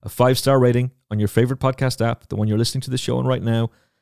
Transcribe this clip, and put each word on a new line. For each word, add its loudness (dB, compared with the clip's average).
A -12
five-star 2
rating 2
on -4
your 0
favorite 0
podcast -2
app, -4
the -6
one -2
you're 0
listening -2
to -12
the -4
show -2
on -2
right 0
now, -2